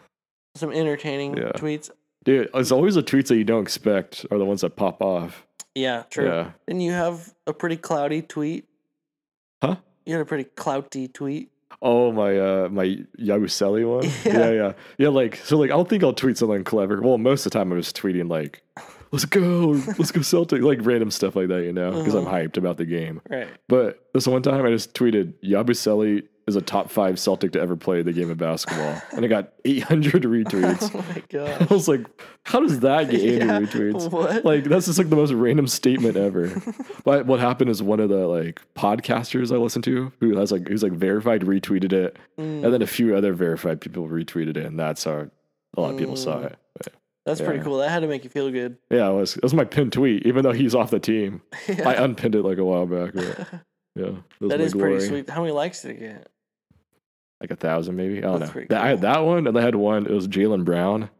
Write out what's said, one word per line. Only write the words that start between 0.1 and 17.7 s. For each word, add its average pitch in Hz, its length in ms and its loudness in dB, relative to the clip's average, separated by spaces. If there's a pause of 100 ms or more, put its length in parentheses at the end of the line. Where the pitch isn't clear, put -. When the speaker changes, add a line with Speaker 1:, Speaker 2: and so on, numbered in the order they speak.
Speaker 1:
some 151 180 -6
entertaining 143 640 -4
Speaker 2:
Yeah. - 160 -6
Speaker 1:
tweets. 151 380 -6 (340)
Speaker 2:
Dude, 131 300 4
it's 127 180 0
always 175 220 4
the 160 80 4
tweets 135 240 2
that 120 100 4
you 110 80 4
don't 113 180 2
expect - 680 -2
are 101 80 0
the 98 80 2
ones 98 160 0
that 87 120 -2
pop - 280 -2
off. 87 440 -4 (280)
Speaker 1:
Yeah, 123 340 -4
true. 143 180 -2
Speaker 2:
Yeah. 82 260 -2 (140)
Speaker 1:
Didn't 180 140 -4
you 170 120 0
have 170 420 -4 (120)
a 156 60 -4
pretty 165 240 -4
cloudy 151 460 -2
tweet? 156 420 -6 (960)
Speaker 2:
Huh? 170 140 0 (300)
Speaker 1:
You 160 80 -4
had 160 80 0
a - 20 -2
pretty 143 200 -4
clouty 139 680 -6
tweet. 143 380 -8 (320)
Speaker 2:
Oh, 120 280 4
my, 101 280 2
uh, 95 320 0
my 95 340 -2 (160)
Yabusele 104 640 0
one? 123 300 0
Speaker 1:
<laughs> - 80 -12
Yeah. 196 140 4
Speaker 2:
Yeah, 113 140 6
yeah. 104 200 0 (240)
Yeah, 139 120 4
like, 131 280 2
so, - 220 2
like, 139 120 4
I'll 156 140 4
think 196 180 2
I'll 131 120 4
tweet 127 240 0
something 104 260 0
clever. 101 380 0
Well, 123 160 4
most 131 260 2
of 98 80 -2
the 110 60 0
time 95 120 0